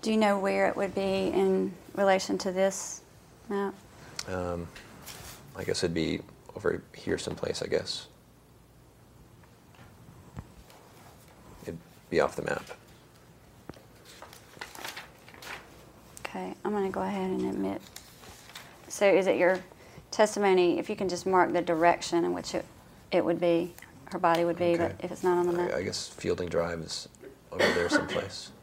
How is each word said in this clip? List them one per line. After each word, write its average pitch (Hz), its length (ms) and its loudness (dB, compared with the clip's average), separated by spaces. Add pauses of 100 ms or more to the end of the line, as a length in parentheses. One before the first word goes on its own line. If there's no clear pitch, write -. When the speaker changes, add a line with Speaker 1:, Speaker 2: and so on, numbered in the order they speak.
Speaker 1:
Do 220 80 -2
you 220 80 4
know 202 200 4
where 196 300 2
it - 80 -2
would 190 180 -2
be 190 340 0
in 190 440 2 (220)
relation 190 420 4
to 185 160 -2
this 190 480 0 (480)
map? 101 260 -2 (540)
Speaker 2:
Um, 87 400 -4 (880)
I 95 80 -8
guess - 180 0
it'd 85 120 0
be 82 260 0 (340)
over 90 280 -2 (120)
here - 240 -4
someplace, - 440 -6
I - 40 -6
guess. - 400 -4 (3500)
It'd 85 160 -10 (320)
be 82 100 4
off 67 160 2
the - 60 -6
map. - 220 -2 (3500)
Speaker 1:
Okay, 185 340 -10 (100)
I'm 208 80 0
gonna 196 180 0
go 190 120 -2
ahead 190 260 -2
and 190 220 -2
admit. 196 320 -4 (1040)
So - 160 -2
is 185 220 6
it 170 100 4
your 180 220 4 (540)
testimony, 196 680 4
if - 100 -6
you 214 60 -2
can 196 140 -2
just 180 180 -4
mark 185 260 4
the 175 100 2
direction 170 640 4
in 175 80 0
which - 220 -6
it, - 100 -4 (460)
it 180 140 2
would 170 160 0
be, 175 340 2 (380)
her 185 80 -6
body 170 240 4
would 170 140 0
be, 175 180 4
but 170 160 0
Speaker 2:
Okay. - 120 -12
Speaker 1:
if 180 60 -6
it's 180 140 -10
not 180 140 4
on 175 100 2
the 175 40 0
map? 175 200 0
Speaker 2:
I, 69 60 -2
I 90 40 -2
guess - 240 -6
Fielding 90 420 -4
Drive 85 320 -2
is - 280 -10 (420)
over - 140 2 (100)
there 85 140 0
someplace. - 640 -2 (120)